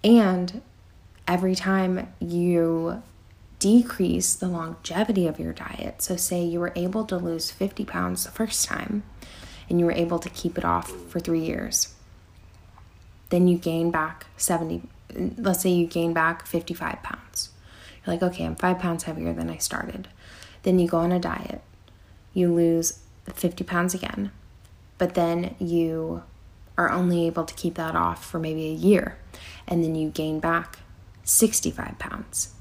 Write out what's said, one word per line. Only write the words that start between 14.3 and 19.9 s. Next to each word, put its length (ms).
seventy, 440
let's 240
say 80
you 180
gain 280
back 320
fifty-five 560
pounds. 480
You're 80
like, 80
"Okay, 240
I'm 100
five 220
pounds 240
heavier 320
than 160
I 80
started." 500